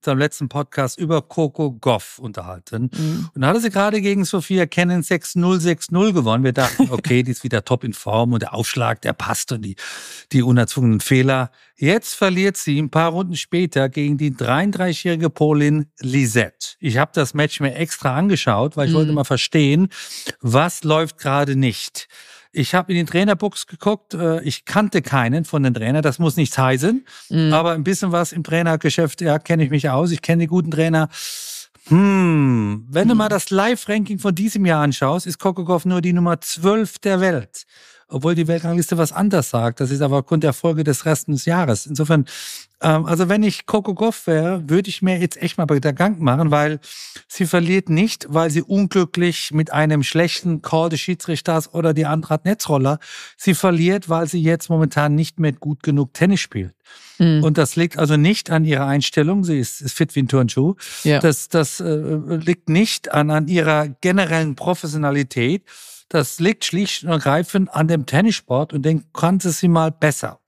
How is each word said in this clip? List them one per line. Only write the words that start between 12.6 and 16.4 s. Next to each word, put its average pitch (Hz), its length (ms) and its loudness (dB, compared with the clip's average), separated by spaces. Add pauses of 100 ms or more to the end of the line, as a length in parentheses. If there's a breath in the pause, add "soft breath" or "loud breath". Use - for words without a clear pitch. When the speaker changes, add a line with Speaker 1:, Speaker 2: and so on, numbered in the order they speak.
Speaker 1:
ein 151 100 -2
paar 165 200 2
Runden 175 240 -4
später 151 540 -2
gegen 147 280 -2
die 147 160 -2
dreiunddreißigjährige 170 1000 -2
Polin 151 560 2 (120)
Lisette. 123 800 -2